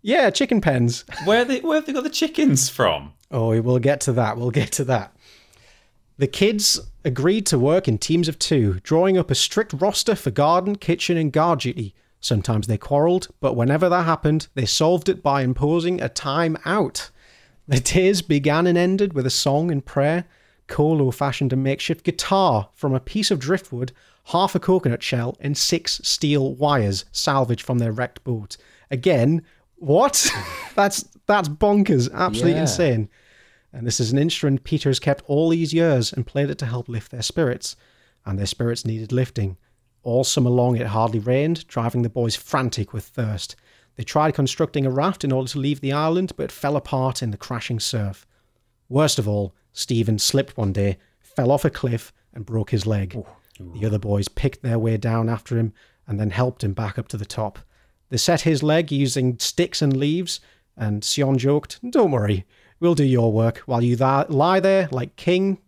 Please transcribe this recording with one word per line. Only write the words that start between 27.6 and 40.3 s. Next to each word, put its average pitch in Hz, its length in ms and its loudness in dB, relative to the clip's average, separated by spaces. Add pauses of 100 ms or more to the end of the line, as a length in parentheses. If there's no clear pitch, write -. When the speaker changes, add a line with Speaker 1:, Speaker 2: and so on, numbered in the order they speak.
Speaker 1:
from 123 160 0
their 117 120 0
wrecked 120 320 -6
boat. 113 340 -6 (340)
Again, 139 520 2 (340)
what? 185 540 2 (220)
<laughs> - 220 -16
That's, 202 280 2 (220)
that's 202 240 2
bonkers. 190 640 2
Absolutely 180 400 0
Speaker 2:
Yeah. 160 80 0
Speaker 1:
insane. 135 480 0 (640)
And 120 140 -8
this 117 120 -2
is 113 120 0
an 135 80 2
instrument 143 440 0
Peter 147 260 -2
has 131 100 0
kept 143 280 -2
all 151 220 2
these 165 240 0
years 160 400 2
and 123 140 -6
played 139 220 -2
it 143 100 -6
to 139 60 -6
help 120 240 -6
lift 117 220 -8
their 123 100 -10
spirits. - 540 -2 (500)
And 95 120 -4
their 98 80 -2
spirits 117 400 -4
needed 110 260 -6
lifting. 117 460 -2 (460)
All 123 200 2
summer 123 260 2